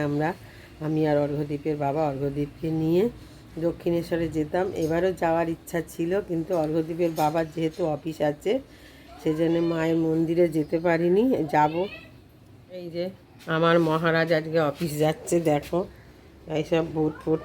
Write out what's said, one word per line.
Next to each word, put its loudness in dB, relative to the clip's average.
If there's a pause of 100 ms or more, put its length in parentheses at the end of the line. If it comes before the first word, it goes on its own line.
আমরা, 0 (560)
আমি 0
আর 4
অর্ঘ্যদীপের -4
বাবা 0 (100)
অর্ঘ্যদীপকে -4 (120)
নিয়ে 2 (600)
দক্ষিণেশ্বরে -2 (100)
যেতাম। 0 (180)
এবারও 2 (100)
যাওয়ার 2
ইচ্ছা -6 (140)
ছিল, -2 (180)
কিন্তু -4 (120)
অর্ঘ্যদীপের 0 (100)
বাবার 2 (100)
যেহেতু -2 (140)
অফিস -8 (140)
আছে -4 (680)
সেজন্য 2 (160)
মায়ের 2 (100)
মন্দিরে 2 (120)
যেতে 0
পারিনি, 4 (300)
যাব। 4 (1040)
এই -12
যে -2 (500)
আমার 6 (120)
মহারাজ 2 (100)
আজকে 0 (120)
অফিস -4 (120)
যাচ্ছে, 0 (160)
দেখো 0 (800)
এইসব 0 (120)
বুট 0
ফুট 0